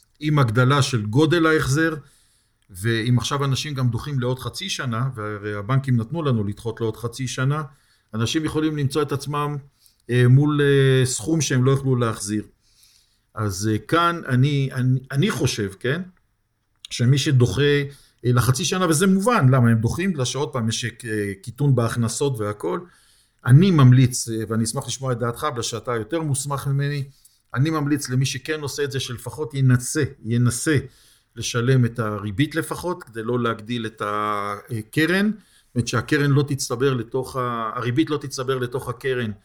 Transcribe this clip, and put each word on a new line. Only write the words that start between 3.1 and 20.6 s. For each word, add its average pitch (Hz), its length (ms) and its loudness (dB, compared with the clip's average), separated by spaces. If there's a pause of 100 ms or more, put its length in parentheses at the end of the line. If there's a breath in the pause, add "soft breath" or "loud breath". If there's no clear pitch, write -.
עכשיו 139 280 -2
אנשים 135 280 -2
גם 127 160 0
דוחים 131 300 -4
לעוד 127 200 -2
חצי 190 300 -8
שנה, 127 460 -4
והרי 104 400 -6
הבנקים 127 420 0
נתנו 143 260 -4
לנו 120 200 0
לדחות 104 380 -6
לעוד 110 160 -2
חצי 120 300 -8
שנה, 139 360 -2 (500 soft breath)
אנשים 117 320 -2
יכולים 156 320 -2
למצוא 147 240 0
את 147 100 -2
עצמם, 147 460 -4 (520 soft breath)
אה, 123 180 4
מול, 143 340 6
אה, 135 440 4
סכום 156 360 -2
שהם 131 220 0
לא 127 80 4
יוכלו 135 240 2
להחזיר. 107 480 -2 (920 soft breath)
אז, 104 360 -2
אה, 107 60 2
כאן 170 500 0
אני, 135 460 2
אני, 127 260 2 (120)
אני 160 200 2
חושב, 117 380 -2 (100)
כן, 143 220 -2 (880)
שמי 127 280 2
שדוחה, 131 440 2 (640 loud breath)
אה, 123 80 2
לחצי 123 320 2
שנה, 185 220 0
וזה 165 200 2
מובן, 190 440 4
למה 123 180 4
הם 113 120 4
דוחים? 170 320 0
בגלל 135 120 -2
שעוד 135 240 -4
פעם 113 200 -4